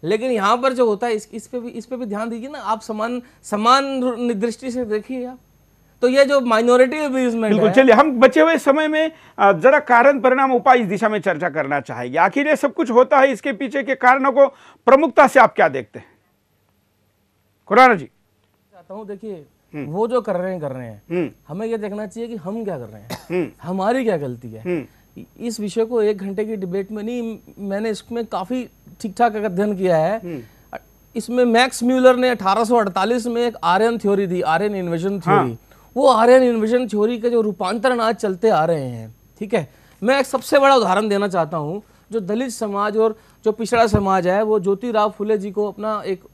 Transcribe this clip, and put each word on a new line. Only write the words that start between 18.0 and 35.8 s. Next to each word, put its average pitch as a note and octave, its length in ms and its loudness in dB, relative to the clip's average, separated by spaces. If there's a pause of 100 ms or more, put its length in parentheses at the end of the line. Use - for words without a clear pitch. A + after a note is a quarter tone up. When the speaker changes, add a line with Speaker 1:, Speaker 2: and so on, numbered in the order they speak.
Speaker 1:
चाहता - 880 -20
हूँ, G#3 140 -16
देखिए, G3 380 -14 (300)
Speaker 2:
हम्म। D3 100 -10
Speaker 1:
वो F3+ 220 -4
जो A#3+ 140 0
कर G3+ 140 -6
रहे F3+ 160 -4
हैं, F#3 100 -8
कर C#3+ 100 -8
रहे B2+ 160 -12
हैं, G#2+ 140 -18 (100)
Speaker 2:
हम्म। E3+ 180 -4 (180)
Speaker 1:
हमें F#3+ 200 -10
ये A3+ 100 -4
देखना G#3 300 -8
चाहिए A3+ 220 -12
कि A#3 60 -10
हम G#3 300 -10
क्या F3+ 140 -8
कर A#2+ 60 -14
रहे G#2+ 160 -20
हैं, A2 80 -20 (200)
Speaker 2:
हम्म। E3+ 180 -4 (160)
Speaker 1:
हमारी G3 400 -2
क्या G#3+ 140 -2
गलती B2 340 -10
है। A2 100 -18
Speaker 2:
हम्म। E3+ 240 -6 (540)
Speaker 1:
इस A3 200 -8
विषय G#3+ 260 -4
को A#3 160 -2
एक G#3 160 0
घंटे G3 280 -6
की A3 100 -8
debate F#3+ 360 -8
में G#3 120 -10
नहीं, A3+ 340 -8 (220)
मैंने G3+ 300 -6
इसमें A3+ 360 -8
काफ़ी G#3 420 -6 (340)
ठीक G3 160 -10
ठाक A#3 180 2
अध्ययन G#3 420 -2
किया F3+ 200 2
है। E3+ 200 0
Speaker 2:
हम्म। F3 240 -10 (720)
Speaker 1:
इसमें B3 300 0
Max A#3+ 380 2
Mueller B3+ 320 6
ने B3+ 140 0
अठारह G3+ 340 0
सौ A#3 120 0
अड़तालीस G#3+ 520 0
में A#3+ 140 -4
एक A#3+ 220 -2
Aryan G#3+ 340 2
theory G3+ 300 0
दी, F3+ 140 -2
Aryan G3 340 0
invasion F3+ 500 -4
Speaker 2:
हाँ। F#3 180 2
Speaker 1:
थ्योरी, A#2+ 140 -6 (380)